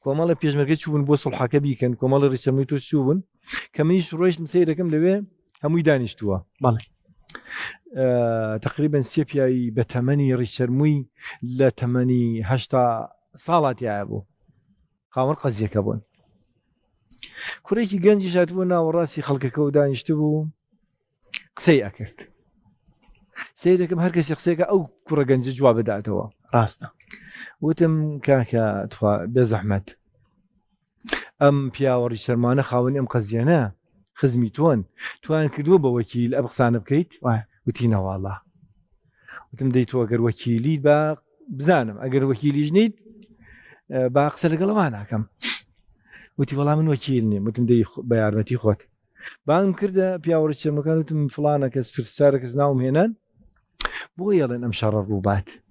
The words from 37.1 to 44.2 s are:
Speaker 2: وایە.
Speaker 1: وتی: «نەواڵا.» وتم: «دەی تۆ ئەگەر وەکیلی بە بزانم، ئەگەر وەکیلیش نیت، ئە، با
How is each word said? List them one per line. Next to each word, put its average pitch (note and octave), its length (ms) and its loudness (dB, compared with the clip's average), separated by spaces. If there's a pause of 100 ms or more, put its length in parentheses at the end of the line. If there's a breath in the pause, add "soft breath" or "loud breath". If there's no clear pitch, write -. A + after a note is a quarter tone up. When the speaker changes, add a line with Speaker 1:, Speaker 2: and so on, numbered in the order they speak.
Speaker 2:
وایە. A2+ 200 0 (220)
Speaker 1:
وتی: A#2+ 280 -2
«نەواڵا.» F#2+ 400 -4 (1160 loud breath)
وتم: C3 240 -4
«دەی B2 160 4
تۆ C3 120 -4
ئەگەر A#2 240 0
وەکیلی A#2 580 -2
بە D3 140 6 (600)
بزانم، C#3 440 2
ئەگەر C3 280 0
وەکیلیش C#3+ 460 0
نیت، G#3+ 180 4 (1000 soft breath)
ئە، C3 60 -2 (160)
با C#3+ 80 4 (120)